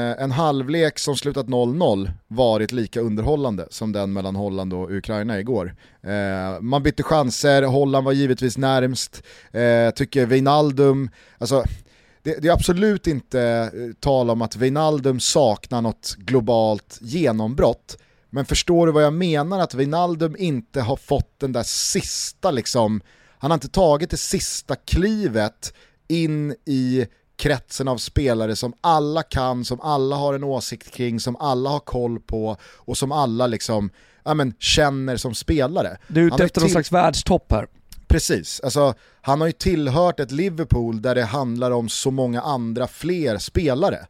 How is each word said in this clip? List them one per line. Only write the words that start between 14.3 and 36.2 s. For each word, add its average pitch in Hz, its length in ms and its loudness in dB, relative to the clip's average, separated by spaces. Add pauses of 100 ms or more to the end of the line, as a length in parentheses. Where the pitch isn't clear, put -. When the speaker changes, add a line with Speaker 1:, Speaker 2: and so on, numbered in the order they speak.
Speaker 1:
att 110 140 -4
Wijnaldum 135 640 2
saknar 120 640 2
något - 360 -6
globalt 110 840 0
genombrott. 120 960 0 (340)
Men 131 140 -4
förstår 170 420 2
du 160 60 4
vad 151 120 4
jag 147 100 4
menar? 170 460 0
Att 160 140 -2
Wijnaldum 160 640 0
inte 143 420 -4
har 123 160 -2
fått - 440 -4
den 131 120 -2
där 117 140 -2
sista, - 840 -4
liksom, 110 500 0 (380)
han 143 120 -2
har 165 60 2
inte - 120 -6
tagit 147 420 2
det 165 60 -4
sista - 600 -4
klivet 185 960 0 (340)
in 151 460 0 (100)
i 127 420 0 (300)
kretsen 135 520 -2
av 127 80 0
spelare 113 600 0
som 123 240 -6
alla 156 420 2
kan, 127 420 -2
som 123 160 -6
alla 143 360 0
har 143 180 -2
en 139 100 -6
åsikt 127 500 -6
kring, 117 260 -4
som 120 160 -4
alla 135 340 -2
har 143 100 -2
koll 120 400 -4
på 110 440 -4
och - 340 -10
som 139 140 -2
alla 127 340 0
liksom, 107 440 -2 (340)
ja, 151 100 0
men, 139 240 0
känner 135 580 0
som 120 180 -6
spelare. 139 600 0 (120)
Speaker 2:
Du 160 120 2
är 170 40 8